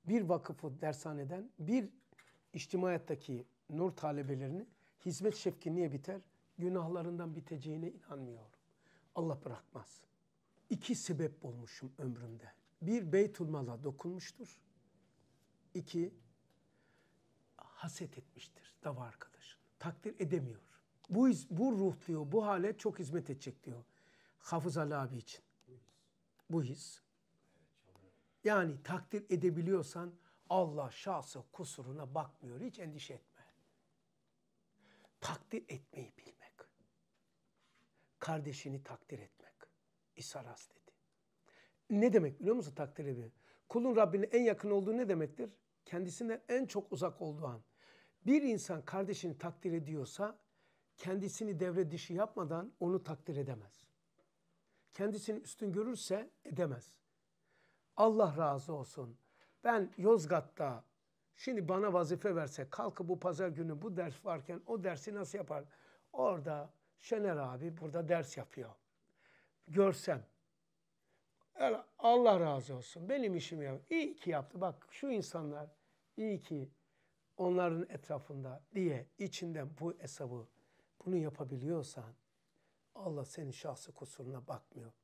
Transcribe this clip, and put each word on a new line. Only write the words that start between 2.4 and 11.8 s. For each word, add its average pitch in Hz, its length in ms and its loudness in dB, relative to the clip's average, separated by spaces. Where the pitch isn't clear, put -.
içtimaiyattaki 170 920 -2
nur 170 200 2
talebelerini 143 760 -4
hizmet 202 300 0
şevki 170 380 -2
niye 170 180 2
biter? 185 280 -6
Günahlarından 170 760 -2
biteceğine 156 540 -6
inanmıyorum. 120 680 -12
Allah 160 300 -2
bırakmaz. - 560 -12
İki 233 240 -2
sebep 151 480 -2
bulmuşum 123 560 -10